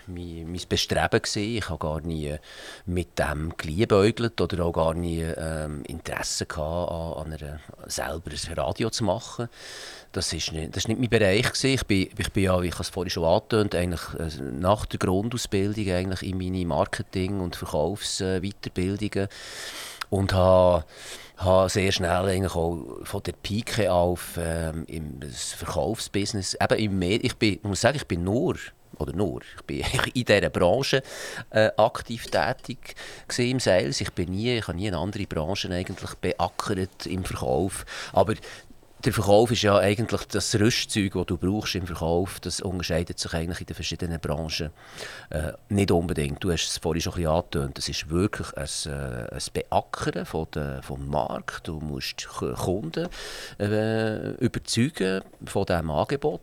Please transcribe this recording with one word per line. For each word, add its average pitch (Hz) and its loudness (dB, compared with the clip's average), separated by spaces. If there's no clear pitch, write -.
mein, 85 -10
mein 90 -6
Bestreben 87 2
gewesen. 110 -2
Ich - -4
habe 80 -4
gar 78 -2
nie 76 -4
mit 90 -2
dem 76 -2
geliebäugelt 107 2
oder 87 0
auch 82 2
gar 82 2
nie, 85 -2
ähm, 80 -4
Interesse - -6
gehabt, 82 -4
an, 82 -4
an 78 -6
einer, 73 -10
selber 76 -6
ein 76 -8
Radio 80 0
zu - -4
machen. 113 -2
Das - -2
ist 82 -4
nicht, 80 -4
das - -4
ist - -2
nicht 110 2
mein 120 2
Bereich 107 6
gewesen. 135 2
Ich - 0
bin, 95 2
ich - -2
bin 98 2
ja, 92 4
wie 90 0
ich 82 -6
es 90 -4
vorhin 90 -4
schon 87 0
angetönt, 104 4
eigentlich, 87 -2
äh, 80 -4
nach 80 0
der - -4
Grundausbildung 104 0
eigentlich 92 0
in 92 -2
meine 92 -2
Marketing- 95 0
und 87 -4
Verkaufs-, 87 -2
äh, 95 0
Weiterbildungen 98 -2
und 98 2
habe, 92 8
habe 92 6
sehr 95 4
schnell 87 2
eigentlich 92 2
auch 82 0
von 101 -6
der 87 -6
Pike 104 0
auf, 87 2
ähm, 82 -2
im, 76 -8
das 65 -8
Verkaufsbusiness, 98 -2
eben 104 4
im 98 2
Med-, 92 2
ich 120 -2
bin, 104 4
ich - -6
muss 101 0
sagen, 131 4
ich - -6
bin 87 0
nur, 113 2
oder - -2
nur, 80 -2
ich - -16
bin 69 -4
<laughs> - 0
in 120 0
dieser 92 6
Branche, 123 4
äh, 110 6
aktiv 117 2
tätig - -2
gewesen 123 2
im 127 2
Sales. 110 4
Ich 104 -4
bin 87 -2
nie, 117 2
ich 107 -2
habe 82 -2
nie 98 -2
eine 90 -2
andere 98 -2
Branche 85 -2
eigentlich 90 -4
beackert - -2
im 92 -4
Verkauf. 76 0
Aber 98 4
der 107 2
Verkauf 107 6
ist 110 2
ja 101 8
eigentlich 101 2
das - 0
Rüstzeug, 101 4
das 90 2
du 87 0
brauchst 101 0
im 87 -2
Verkauf. 85 0
Das - -4
unterscheidet 87 -2
sich - -6
eigentlich 85 -2
in 90 -10
den 87 -8
verschiedenen 82 -4
Branchen, 78 -4
äh, 78 -2
nicht 101 4
unbedingt. 82 2
Du 92 2
hast 82 -2
es - -4
vorhin 82 0
schon 78 -2
ein - -8
bisschen 82 2
angetönt. 76 -2
Das 71 -4
ist 73 -6
wirklich 90 0
ein, - -6
äh, 65 -6
ein 67 -8
Beackern - -2
von 80 -4
der, 69 -4
vom 69 -8
Markt. - -2
Du 78 -6
musst 71 -6
K-, 69 -4
Kunden, 135 -2
äh, 107 0
überzeugen - 0
von 101 0
dem 85 0
Angebot, 139 0